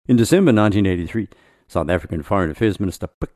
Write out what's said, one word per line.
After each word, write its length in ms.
In 100
December 340
nineteen 360
eighty-three, 420
South 200
African 340
Foreign 280
Affairs 300
Minister 260
Pik 300